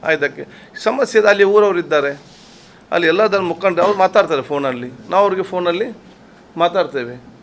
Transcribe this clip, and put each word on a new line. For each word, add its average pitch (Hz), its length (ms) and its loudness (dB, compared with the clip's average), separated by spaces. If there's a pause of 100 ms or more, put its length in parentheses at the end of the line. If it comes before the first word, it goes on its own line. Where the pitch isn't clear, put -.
ಆಯ್ತಕ್ಕೆ 143 680 -4 (100)
ಸಮಸ್ಯೆ 240 380 0
ಇದೆ, 208 80 4
ಅಲ್ಲಿ 202 160 6
ಊರವ್ರು 202 340 4
ಇದ್ದಾರೆ, 143 420 -2 (720)
ಅಲ್ಲಿ 170 140 0
ಎಲ್ಲ 185 200 2
ಧರ್ಮ 190 220 0
ಮುಖಂಡರು 175 380 0
ಅವ್ರು 202 120 0
ಮಾತಾಡ್ತಾರೆ 185 440 2
ಫೋನಲ್ಲಿ, 127 480 -4 (200)
ನಾವು 185 120 2
ಅವ್ರಿಗೆ 190 200 0
ಫೋನಲ್ಲಿ 180 560 -4 (580)
ಮಾತಾಡ್ತೇವೆ. 139 640 -2 (200)